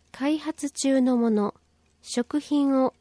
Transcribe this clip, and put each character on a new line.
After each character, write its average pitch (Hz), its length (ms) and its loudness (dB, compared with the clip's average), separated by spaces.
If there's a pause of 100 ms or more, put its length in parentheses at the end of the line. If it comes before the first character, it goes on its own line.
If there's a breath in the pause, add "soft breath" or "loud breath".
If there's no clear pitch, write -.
(120)
開 302 260 -2
発 302 340 -8
中 269 300 2
の 247 160 2
も 233 120 2
の、 208 260 0 (460)
食 - 380 -4
品 277 440 0
を - 180 0